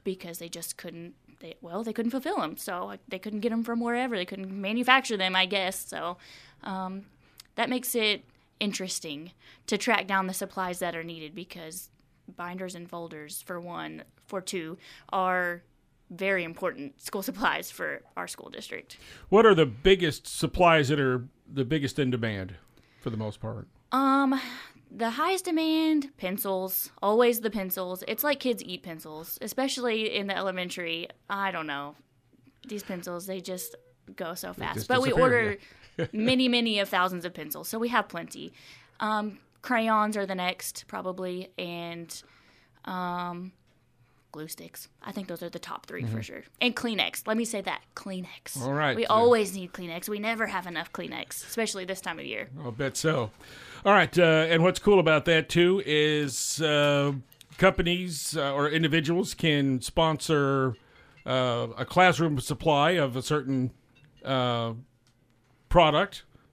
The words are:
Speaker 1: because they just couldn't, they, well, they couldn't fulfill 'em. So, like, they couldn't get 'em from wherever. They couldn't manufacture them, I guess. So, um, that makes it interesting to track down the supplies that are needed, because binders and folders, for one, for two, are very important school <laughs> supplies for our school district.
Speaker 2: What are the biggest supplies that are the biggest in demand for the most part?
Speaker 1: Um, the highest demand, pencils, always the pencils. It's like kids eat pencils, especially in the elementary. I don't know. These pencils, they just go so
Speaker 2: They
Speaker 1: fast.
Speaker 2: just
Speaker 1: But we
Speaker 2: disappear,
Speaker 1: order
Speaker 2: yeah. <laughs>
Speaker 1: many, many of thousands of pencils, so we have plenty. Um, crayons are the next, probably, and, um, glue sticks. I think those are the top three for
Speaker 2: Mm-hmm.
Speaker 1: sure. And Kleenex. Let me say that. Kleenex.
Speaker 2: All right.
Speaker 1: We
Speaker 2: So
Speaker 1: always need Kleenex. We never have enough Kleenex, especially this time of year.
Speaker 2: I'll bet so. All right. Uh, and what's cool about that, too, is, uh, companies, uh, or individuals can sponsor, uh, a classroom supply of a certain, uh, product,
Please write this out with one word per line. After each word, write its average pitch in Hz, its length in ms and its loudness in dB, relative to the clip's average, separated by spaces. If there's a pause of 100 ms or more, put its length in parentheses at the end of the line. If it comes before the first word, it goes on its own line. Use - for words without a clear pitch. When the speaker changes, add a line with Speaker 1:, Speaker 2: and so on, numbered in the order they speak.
Speaker 1:
because 185 360 -8
they 170 100 -12
just - 280 -10
couldn't, 170 360 -14 (280)
they, 165 200 -16
well, 180 220 -6
they 220 100 -6
couldn't 233 180 -2
fulfill 269 300 -2
'em. 160 160 -6
So, 185 280 -6
like, 202 220 -12
they 190 120 -10
couldn't 208 220 -6
get 226 100 0
'em 226 120 0
from 233 180 -2
wherever. 240 340 -2
They 180 100 -2
couldn't 190 260 -10
manufacture 233 640 2
them, 185 180 0
I 190 100 6
guess. 190 420 -2
So, 170 300 -6 (460)
um, 190 420 -8 (500)
that 240 140 -2
makes 254 260 -4
it 214 280 2 (360)
interesting 175 720 -6 (360)
to 208 100 0
track 202 300 2
down 190 200 0
the 185 60 -6
supplies 185 460 -6
that 170 160 -4
are 165 80 -8
needed, 165 320 -14
because 175 540 -14 (460)
binders 180 400 -10
and 175 140 -14
folders, 165 520 -12
for 180 180 -10
one, 165 440 -12 (240)
for 190 140 -6
two, 175 360 -8 (320)
are 180 540 -2 (460)
very 185 340 0
important 165 580 -8
school 202 220 -6
<laughs> - 60 -4
supplies 175 420 -2
for 151 300 -8 (160)
our 175 100 -6
school - 220 -14
district. - 480 -14 (320)
Speaker 2:
What 220 160 10
are 208 100 10
the 160 100 8
biggest 160 640 4
supplies 160 600 4
that 147 100 2
are 127 240 2 (300)
the 135 120 0
biggest 139 340 0
in 127 120 2
demand 104 440 -2 (460)
for - 80 -6
the 113 80 -4
most 107 240 -6
part? 110 260 -8 (240)
Speaker 1:
Um, 269 480 4 (560)
the 226 160 -2
highest 349 340 0
demand, 311 720 2
pencils, 190 760 -4 (100)
always 226 400 4
the 220 80 -2
pencils. 185 580 -6
It's - 160 -4
like 285 160 0
kids 226 240 -2
eat 180 200 -10
pencils, 160 580 -12
especially 220 760 -2
in 202 120 -2
the 190 100 -4
elementary. 180 680 -4 (220)
I 196 220 -2
don't 160 160 -6
know. 143 280 -8 (720)
These 208 160 -10
pencils, 175 420 -8
they 190 160 -8
just 185 340 -10 (400)
go 170 180 -6
so 180 200 -10
Speaker 2:
They - 120 -12
Speaker 1:
fast. 170 100 -6
Speaker 2:
just 214 120 -6
Speaker 1:
But 254 140 4
we 262 80 0
Speaker 2:
disappear, 240 140 4
Speaker 1:
order 233 340 4 (400)
Speaker 2:
yeah. 170 120 -2
<laughs> - 40 -12
Speaker 1:
many, 254 360 4
many 233 300 2
of 196 100 0
thousands 180 360 0
of 175 80 -8
pencils, 156 360 -8
so 226 100 -6
we 233 100 0
have 220 200 2
plenty. - 440 -12 (480)
Um, 214 380 -2 (220)
crayons 220 560 2
are 196 80 0
the 185 100 -4
next, - 520 -6
probably, 185 680 -8
and, 170 640 -10 (640)
um, 175 640 -6 (800)
glue 156 160 -12
sticks. - 400 -16 (160)
I 208 80 -10
think 190 160 -8
those 175 160 -10
are 175 60 -10
the 170 100 -12
top - 260 -10
three 170 180 -10
for 113 40 -4
Speaker 2:
Mm-hmm. 110 140 -4
Speaker 1:
sure. - 220 -14 (180)
And 240 120 2
Kleenex. 208 540 -2
Let 220 80 0
me 233 80 0
say 220 180 -4
that. 185 200 -6 (140)
Kleenex. 185 680 -10
Speaker 2:
All 131 100 -2
right. 143 240 2
Speaker 1:
We 226 100 0
Speaker 2:
So - 60 0
Speaker 1:
always 220 420 6
need 185 200 -8
Kleenex. 175 340 -8
We 208 120 -4
never 220 280 -2
have 185 200 -4
enough 170 260 -6
Kleenex, - 520 -10
especially 208 380 -4
this 185 160 -8
time 170 180 -6
of 143 80 -12
year. 110 240 -8 (140)
Speaker 2:
I'll 123 80 -6
bet 131 240 -4
so. 147 340 0 (560)
All 196 60 8
right. 180 260 6
Uh, 160 320 8
and 165 140 6
what's 180 160 4
cool 202 200 8
about 156 260 6
that, 160 240 4
too, 175 360 6
is, 151 760 2
uh, 147 500 4 (460)
companies, 180 800 2
uh, 139 160 0
or 143 160 2
individuals 160 640 2
can 139 480 2
sponsor, 139 920 2 (500)
uh, 120 420 0 (100)
a 123 60 -6
classroom 160 560 4
supply 151 520 2
of 139 260 0
a 127 40 -2
certain, 131 500 0 (520)
uh, 120 500 0 (920)
product, 160 560 6 (300)